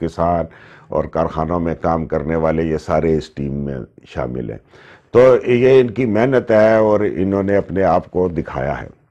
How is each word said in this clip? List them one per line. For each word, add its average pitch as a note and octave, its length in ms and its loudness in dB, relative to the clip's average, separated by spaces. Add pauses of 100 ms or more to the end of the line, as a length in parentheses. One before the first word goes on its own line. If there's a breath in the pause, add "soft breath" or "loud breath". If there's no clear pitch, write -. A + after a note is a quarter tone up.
किसान E2 480 -2 (440 loud breath)
और D2+ 140 -2
कारखानों D#2+ 540 -4
में E2 160 -2
काम E2 300 -2
करने D#2 300 -4
वाले, D#2+ 340 -2
ये D#2 80 -2
सारे D#2+ 380 0
इस D2+ 200 -8
टीम C#2+ 200 -8
में C#2 280 -8 (240)
शामिल B1 420 -8
हैं। G#1+ 100 -14 (540 loud breath)
तो B2 200 6 (120)
ये B2+ 340 4
इनकी B2 280 -2
मेहनत A2+ 420 2
है A2 320 4
और G#2 240 2
इन्होंने G2 500 0
अपने F#2+ 260 -2
आप F2+ 240 2
को F2+ 220 -2
दिखाया C#2+ 440 -6
है। - 240 -12 (140)